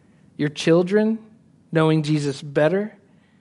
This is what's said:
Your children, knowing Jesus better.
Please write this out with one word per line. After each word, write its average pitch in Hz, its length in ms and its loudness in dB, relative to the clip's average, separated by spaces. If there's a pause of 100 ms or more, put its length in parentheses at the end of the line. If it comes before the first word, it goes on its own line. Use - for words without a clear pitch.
(360)
Your 147 120 -2
children, 196 720 0 (500)
knowing 160 320 2
Jesus 143 400 -4
better. 156 540 -2 (440)